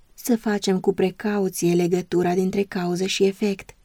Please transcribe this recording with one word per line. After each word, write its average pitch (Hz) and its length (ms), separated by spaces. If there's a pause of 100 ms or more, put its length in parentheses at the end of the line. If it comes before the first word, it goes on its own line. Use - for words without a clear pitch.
(140)
să - 220
facem 202 440
cu 190 120
precauție 190 840
legătura 175 600
dintre 190 280
cauză 180 440
și 190 180
efect. 196 600